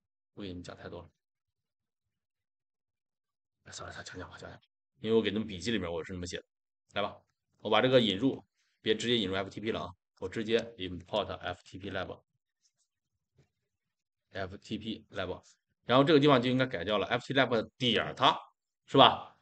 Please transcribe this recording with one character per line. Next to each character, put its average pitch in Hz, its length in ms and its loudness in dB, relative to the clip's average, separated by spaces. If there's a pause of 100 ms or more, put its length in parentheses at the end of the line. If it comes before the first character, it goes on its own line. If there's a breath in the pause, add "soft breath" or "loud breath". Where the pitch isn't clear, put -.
(340)
不 - 80 -16
给 98 80 -10
你 90 40 -10
们 90 100 -12
讲 - 140 -16
太 - 100 -16
多 87 140 -14
了。 90 100 -20 (2500)
哎， - 80 -20
算 - 160 -14
了， 92 60 -14
算 - 100 -14
了， - 0 -
讲 - 140 -16
讲 87 120 -14
吧， - 80 -20
讲 87 120 -16
讲， - 120 -20 (380)
因 107 100 -4
为 113 80 6
我 113 40 4
给 101 100 0
你 101 80 -2
们 110 80 -6
笔 92 120 -12
记 95 120 -6
里 110 80 0
面 87 120 -6
我 82 120 -6
是 95 100 -14
这 90 60 -8
么 87 80 -8
写 - 100 -8
的。 - 80 -14 (480)
来 101 80 -4
吧， 104 180 -6 (400)
我 - 100 -6
把 107 120 4
这 127 80 4
个 127 100 8
引 101 180 2
入， 123 260 -2 (380)
别 110 140 2
直 110 120 -6
接 120 100 2
引 104 120 -2
入 95 60 -4
F 98 140 -4
T - 100 -14
P 107 120 -4
了 90 100 -4
啊， 90 100 -10 (280)
我 98 100 -8
直 117 140 -6
接 113 140 0 (200)
import 92 600 -6
F 90 260 -8
T - 140 -20
P 98 120 -12
lab，F 92 320 -8 (2250)
T 110 200 -10
P 101 340 -10
lab， 92 320 -8 (420)
然 120 120 4
后 143 60 8
这 160 100 4
个 143 60 10
地 139 80 6
方 135 140 6
就 127 80 0
应 127 80 0
该 131 80 2
改 98 180 -6
掉 104 140 0
了 98 100 0
，F 120 180 -2
T - 80 -8
P 135 60 2
lab 120 380 0
点 110 280 0
儿 76 80 -8
它， - 260 2 (460)
是 - 120 0
吧？ - 440 6